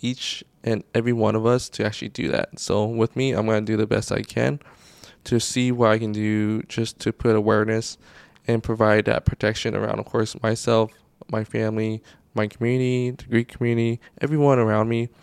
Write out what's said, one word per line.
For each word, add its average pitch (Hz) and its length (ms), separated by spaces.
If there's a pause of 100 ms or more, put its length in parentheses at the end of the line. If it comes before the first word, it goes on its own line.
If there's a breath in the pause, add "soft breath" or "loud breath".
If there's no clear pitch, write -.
each - 440 (180)
and 113 220 (100)
every 120 180
one 107 220
of 110 100
us 123 260
to - 140
actually 110 260
do - 180
that. - 320
So 104 240
with 113 320
me, 131 160
I'm 107 140
gonna 110 160
do 107 140
the 107 120
best 107 240
I 107 100
can 127 380 (640 loud breath)
to 117 160
see 127 320
what 120 180
I 110 80
can 110 140
do 107 560
just - 320
to 113 120
put 113 220
awareness 110 640 (480 loud breath)
and 113 160
provide 107 440
that 113 180
protection 107 500
around, 104 240
of 104 60
course, - 360
myself, 113 520 (360)
my 110 140
family, 110 580 (340 soft breath)
my 107 120
community, 123 640
the 127 140
Greek 117 240
community, 117 520 (200 loud breath)
everyone 143 400
around 110 280
me, 117 200 (140 soft breath)